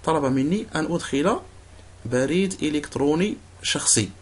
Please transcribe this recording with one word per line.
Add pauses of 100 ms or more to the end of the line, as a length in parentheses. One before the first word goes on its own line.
طلب
مني (100)
أن
أدخل (680)
بريد
إلكتروني (240)
شخصي. (120)